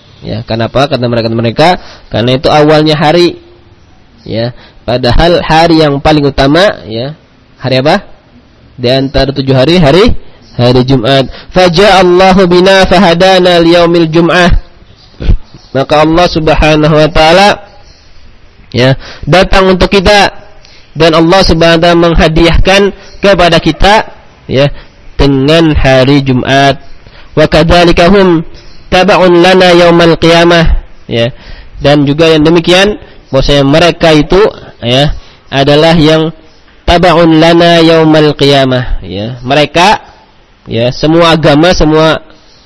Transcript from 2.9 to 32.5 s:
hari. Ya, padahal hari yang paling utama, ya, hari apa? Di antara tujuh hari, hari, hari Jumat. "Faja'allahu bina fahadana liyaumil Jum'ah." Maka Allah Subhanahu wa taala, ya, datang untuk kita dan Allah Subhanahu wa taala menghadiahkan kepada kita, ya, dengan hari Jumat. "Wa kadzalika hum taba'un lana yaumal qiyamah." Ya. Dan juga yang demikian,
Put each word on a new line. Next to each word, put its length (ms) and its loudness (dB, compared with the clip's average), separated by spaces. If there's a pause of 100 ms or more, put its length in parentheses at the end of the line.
hari. 440 -2 (880)
Ya, 240 -6 (320)
padahal 600 0
hari 400 0
yang 200 -2
paling 240 0
utama, 600 -2
ya, 280 -10 (440)
hari 240 -4
apa? 240 -2 (720)
Di 80 -4
antara 480 -2
tujuh 160 -4
hari, 240 0
hari, 400 2 (400)
hari 320 0
Jumat. 400 -2 (240)
"Faja'allahu 960 2
bina 400 2
fahadana 720 2
liyaumil 480 2
Jum'ah." 440 0 (1200)
Maka 280 0
Allah 280 0
Subhanahu 640 0
wa 160 2
taala, 360 2 (1200)
ya, 240 0 (320)
datang 480 0
untuk 160 -2
kita 400 0 (640)
dan 200 0
Allah 280 2
Subhanahu 360 2
wa 40 0
taala 160 2 (120)
menghadiahkan 720 2 (420)
kepada 360 2
kita, 360 0 (560)
ya, 160 0 (480)
dengan 600 0
hari 480 2
Jumat. 560 -2 (560)
"Wa 160 2
kadzalika 560 2
hum 360 2 (440)
taba'un 560 2
lana 320 2
yaumal 400 2
qiyamah." 720 2 (180)
Ya. 300 -4 (480)
Dan 240 2
juga 240 0
yang 160 2
demikian, 480 0 (320)